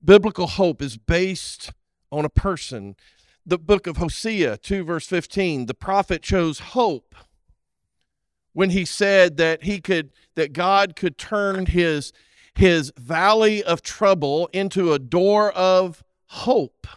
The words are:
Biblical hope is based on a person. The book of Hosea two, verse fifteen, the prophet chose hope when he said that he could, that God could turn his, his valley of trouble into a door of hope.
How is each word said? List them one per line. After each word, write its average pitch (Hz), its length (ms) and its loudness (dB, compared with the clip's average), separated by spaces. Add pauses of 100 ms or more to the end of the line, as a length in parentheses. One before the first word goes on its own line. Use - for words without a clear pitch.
Biblical 190 420 6
hope 175 340 -2
is 135 140 -10
based 175 760 -6 (400)
on 151 100 -4
a 151 60 -2
person. 120 680 -4 (500)
The 180 140 -2
book 185 280 0
of 165 100 -8
Hosea 170 580 -2
two, 190 300 -6
verse 160 200 -6
fifteen, 165 600 -4
the 117 80 -8
prophet 190 480 -2
chose 165 380 -2
hope 208 540 -4 (1400)
when 185 160 0
he 180 160 0
said 190 500 2
that 160 280 0
he 190 180 -4
could, 160 300 -2 (240)
that 151 180 -2
God 190 420 0
could 175 220 -6
turn 196 480 -4
his, 160 480 0 (420)
his 165 420 4
valley 202 640 2
of 170 200 -2
trouble 165 720 0
into 185 400 0
a 147 40 2
door 190 540 2
of 185 540 0 (220)
hope. - 680 -2